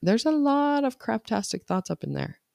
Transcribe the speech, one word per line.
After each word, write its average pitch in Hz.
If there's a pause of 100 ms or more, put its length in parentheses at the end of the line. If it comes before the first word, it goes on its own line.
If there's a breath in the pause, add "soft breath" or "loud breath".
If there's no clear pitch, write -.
there's 196
a 311
lot 285
of 262
craptastic 214
thoughts 185
up 165
in 143
there. 139 (160)